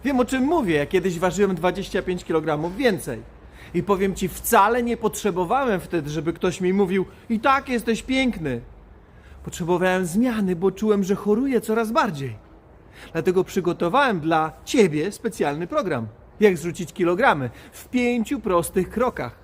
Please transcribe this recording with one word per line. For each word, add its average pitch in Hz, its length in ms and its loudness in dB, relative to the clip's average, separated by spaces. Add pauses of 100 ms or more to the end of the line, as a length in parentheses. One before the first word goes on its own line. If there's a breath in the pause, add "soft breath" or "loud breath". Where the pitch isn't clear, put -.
Wiem, 262 160 2
o 247 40 6
czym 254 200 0
mówię, 277 300 2
ja 143 120 2
kiedyś 175 320 0
ważyłem 190 360 2
dwadzieścia 180 480 -2
pięć 180 220 -4
kilogramów 160 520 -2
więcej. 165 460 -2 (520 loud breath)
I 175 80 0
powiem 190 320 0
ci, 190 140 -4
wcale 226 540 2
nie 240 140 -2
potrzebowałem 208 840 0
wtedy, 147 300 -4
żeby 156 220 -4
ktoś 180 280 -2
mi 185 120 2
mówił: 190 320 2 (260 loud breath)
„I 220 100 0
tak 277 280 2
jesteś 240 340 -2
piękny”. 214 580 -2 (840 loud breath)
Potrzebowałem 180 640 0
zmiany, 202 500 0
bo 185 160 0
czułem, 202 320 2
że 190 100 0
choruję 233 460 0
coraz 220 320 -2
bardziej. 147 440 0 (760 loud breath)
Dlatego 180 320 2
przygotowałem 180 760 0
dla 156 320 2 (120)
ciebie 151 480 2
specjalny 165 540 -4
program. 170 400 -2 (340)
Jak 208 160 6
zrzucić 165 360 -6
kilogramy 175 580 2 (220 loud breath)
w - 160 -20
pięciu 247 520 0
prostych 180 500 0
krokach. 214 540 -4